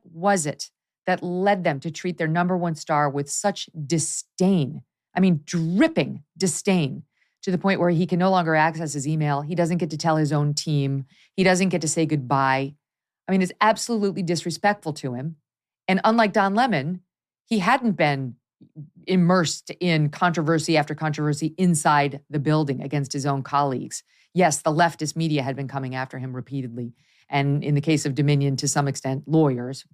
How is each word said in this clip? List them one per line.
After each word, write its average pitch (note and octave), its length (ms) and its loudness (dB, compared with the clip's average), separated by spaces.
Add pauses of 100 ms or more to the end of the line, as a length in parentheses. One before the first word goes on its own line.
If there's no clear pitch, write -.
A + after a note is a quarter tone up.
was F3 420 0
it - 240 -8 (360)
that F#3 160 -2
led F#3 420 0
them C#3+ 160 0
to E3 100 -6
treat F3 280 -8
their D#3+ 100 0
number F3+ 280 0
one E3+ 180 -2
star D3 360 0
with C#3+ 200 -4
such - 380 -4 (180)
disdain? E3 960 -2 (320)
I F3+ 60 0
mean, F3 240 4
dripping E3+ 800 0 (140)
disdain F3 680 0 (400)
to - 80 -4
the F3+ 80 0
point G3 200 0
where F3 120 2
he F3 160 2
can F3+ 120 0
no F#3 120 4
longer E3+ 240 2
access D#3 380 2
his C#3 140 -4
email. D3 340 0
He D3 140 -6
doesn't E3+ 240 0
get E3 120 -4
to D#3 60 -8
tell D#3 200 0
his D#3 160 2
own D3 220 2
team. C#3 520 -2 (280)
He F#3+ 100 2
doesn't F#3 240 4
get E3+ 140 0
to D#3 60 -2
say D#3+ 160 2
goodbye. C3+ 680 0 (540)
I F#3 40 0
mean, F#3+ 100 4
it's F3+ 180 -2
absolutely G#3 640 0
disrespectful F3 720 -2
to C3 200 -8
him. D3+ 220 -8 (520)
And F#3+ 160 2
unlike A3 280 4
Don G3 220 2
Lemon, F#3 480 0 (420)
he A3 160 0
hadn't A#3 320 2
been C3+ 440 0 (720)
immersed F3+ 720 2
in D#3+ 300 2
controversy D#3+ 680 0
after D3+ 180 0
controversy D3+ 640 -2
inside D3 640 2 (100)
the D3 80 -4
building C#3+ 440 0
against C#3+ 300 -4
his C#3+ 140 -4
own C#3 160 -2
colleagues. C#3 600 -2 (320)
Yes, E3 280 2
the D#3+ 100 0
leftist D#3+ 440 0
media D#3 260 0
had C3 140 -4
been C3+ 120 -8
coming C3 260 -6
after C3 240 -8
him B2+ 160 -10
repeatedly. B2 600 -8 (340)
And C#3+ 360 0
in D3+ 100 0
the D3 60 2
case D3+ 260 0
of C#3 80 -2
Dominion, C#3 420 2
to C#3 120 -4
some C#3+ 180 0
extent, C3+ 400 -6
lawyers, C3+ 680 0